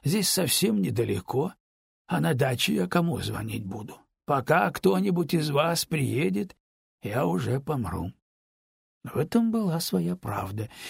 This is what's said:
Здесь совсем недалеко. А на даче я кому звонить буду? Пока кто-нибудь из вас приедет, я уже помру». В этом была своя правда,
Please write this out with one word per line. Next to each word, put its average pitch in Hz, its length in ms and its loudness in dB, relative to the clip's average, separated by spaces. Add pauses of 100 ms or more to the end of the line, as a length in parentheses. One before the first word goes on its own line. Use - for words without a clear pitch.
Здесь 185 260 2
совсем 196 520 2
недалеко. 117 720 0 (540)
А 165 140 0
на 165 120 2
даче 131 420 0
я 185 120 0
кому 170 320 0
звонить 107 460 -6
буду? 107 320 -10 (280)
Пока 151 460 2
кто-нибудь 185 640 2
из 156 160 2
вас 165 360 2
приедет, 160 720 -2 (460)
я 131 240 -2
уже 135 340 0
помру». 92 540 -4 (1000)
В - 40 -2
этом 226 340 2
была 196 280 0
своя 175 360 -2
правда, 104 540 -6 (200)